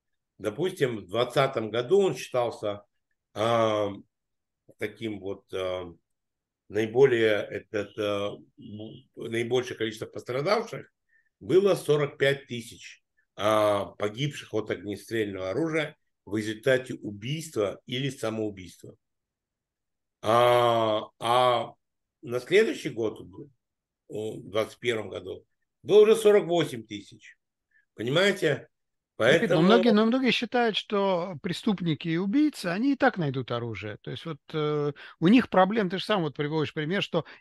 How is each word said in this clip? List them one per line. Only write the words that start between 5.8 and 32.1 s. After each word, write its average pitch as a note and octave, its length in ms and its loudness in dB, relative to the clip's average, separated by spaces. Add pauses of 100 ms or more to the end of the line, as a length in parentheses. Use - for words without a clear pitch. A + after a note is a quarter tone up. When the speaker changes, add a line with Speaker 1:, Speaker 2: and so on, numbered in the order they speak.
Speaker 1:
наиболее A2 760 2
этот, G2+ 540 -10
а, G#2 380 -4 (220)
м, - 580 -16
наибольшее A#2 640 -4
количество A2 300 -6
пострадавших C#3+ 840 -6 (480)
было F3+ 360 4
сорок D3 420 0
пять C#3 300 0
тысяч, - 560 -14 (320)
а, G#2 500 2 (120)
погибших A2+ 560 -6
от A2 180 -4
огнестрельного G2 800 -6
оружия D#3 440 -4 (300)
в F#2+ 100 -6
результате A2 600 0
убийства A2 880 -6
или C3 240 -6
самоубийства. G#2+ 840 -8 (1300)
А, A#2 840 4 (160)
а A#2+ 560 2 (460)
на B2 180 -6
следующий G#3+ 500 0
год, A2 320 -6 (840)
о, G#2+ 300 -8
в - 120 -16
двадцать G#2 300 -4
первом A2 300 -4
году, F#2+ 360 -12 (380)
было G3 180 6
уже G#3+ 140 6
сорок G#3 300 4
восемь D3+ 380 -2
тысяч. - 540 -16 (560)
Понимаете? D#3+ 720 0 (500)
Speaker 2:
Никит, D#3+ 320 4
но D#3 60 2
Speaker 1:
Поэтому D#3 60 4
Speaker 2:
многие, G3 300 6
но G#3 140 4
многие B3 260 2
считают, A#3 440 0
что F#3+ 640 -2
преступники E3+ 680 -2
и E3 80 0